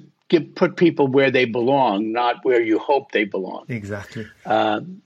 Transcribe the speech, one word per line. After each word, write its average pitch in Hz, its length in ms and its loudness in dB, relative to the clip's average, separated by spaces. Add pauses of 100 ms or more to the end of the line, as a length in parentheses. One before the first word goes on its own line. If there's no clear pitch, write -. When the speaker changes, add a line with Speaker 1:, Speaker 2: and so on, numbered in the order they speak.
(280)
Speaker 1:
give, 151 260 2
put 180 220 -2
people 151 320 2
where 135 220 4
they 127 140 2
belong, 117 680 0
not 120 320 -2
where 123 180 4
you 110 160 0
hope - 320 -2
they 107 140 0
belong. 95 440 -8
Speaker 2:
Exactly. 104 580 -10 (200)
Speaker 1:
Um, 110 600 -2